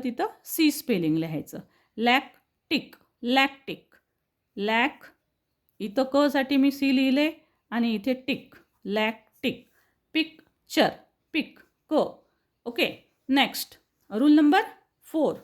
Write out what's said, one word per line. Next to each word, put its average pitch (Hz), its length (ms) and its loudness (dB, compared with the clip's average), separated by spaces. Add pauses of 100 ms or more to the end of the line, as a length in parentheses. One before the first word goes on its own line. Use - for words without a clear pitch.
तिथं 254 240 -4 (180)
सी 311 260 2
स्पेलिंग 170 460 0
लिहायचं. 160 420 -6 (380)
लॅक्टिक, - 960 -4 (260)
लॅक्टिक, 269 720 -4 (640)
लॅक, 226 460 -2 (760)
इथं 196 240 -2 (100)
क 277 40 4
साठी 277 400 2
मी 277 140 4
सी 277 240 0
लिहिले 269 360 2 (380)
आणि 233 240 -2
इथे 214 200 -2
टिक, - 420 -8 (300)
लॅक्टिक. 214 840 -6 (440)
पिक्चर, - 760 -2 (440)
पिक, - 260 -6 (300)
क. - 40 -6 (720)
ओके, - 480 -6 (160)
नेक्स्ट - 500 -2 (320)
रूल 254 200 4
नंबर 302 300 6 (420)
फोर. 277 300 -2 (100)